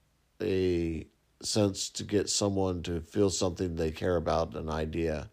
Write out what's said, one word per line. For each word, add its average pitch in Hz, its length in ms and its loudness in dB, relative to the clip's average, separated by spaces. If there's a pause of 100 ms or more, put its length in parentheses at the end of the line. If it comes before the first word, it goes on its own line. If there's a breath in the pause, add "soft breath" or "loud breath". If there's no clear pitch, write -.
(420)
a 87 640 0 (360)
sense 101 480 0
to - 140 -8
get 101 240 0
someone 95 540 0
to 85 180 -2
feel 101 300 2
something 87 460 -2
they 80 140 0
care 90 260 0
about, 82 380 0
an 80 140 -6
idea. 78 640 -2